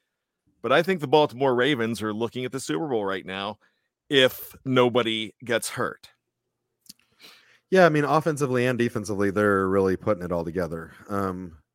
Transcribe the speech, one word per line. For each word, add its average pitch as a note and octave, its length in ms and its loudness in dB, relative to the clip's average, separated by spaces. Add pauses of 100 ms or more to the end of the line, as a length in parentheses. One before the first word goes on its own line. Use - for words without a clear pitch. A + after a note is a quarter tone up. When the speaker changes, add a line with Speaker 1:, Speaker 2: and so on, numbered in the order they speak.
(600)
Speaker 1:
but A#2 120 -2
I D#3+ 100 4
think F#3 180 -4
the D3 60 -6
Baltimore C3+ 480 2
Ravens A#2 480 0
are G#2+ 100 -4
looking A#2 320 -6
at B2+ 80 -10
the C3+ 80 -8
Super D#3 280 -6
Bowl A2 160 -2
right F#2+ 200 -6
now G2 340 -8 (500)
if - 560 2
nobody A2+ 680 2 (120)
gets A#2 260 -2
hurt. - 400 -8 (1600)
Speaker 2:
Yeah, F#3 160 6
I - 20 6
mean, D3+ 160 2
offensively C#3 600 0
and B2+ 120 0
defensively, G#2 520 -2
they're G2 380 4
really F#2+ 280 2
putting F#2 280 -2
it F2 80 -6
all E2+ 120 -2
together. E2 480 -6 (160)
Um, F#2 480 -6 (180)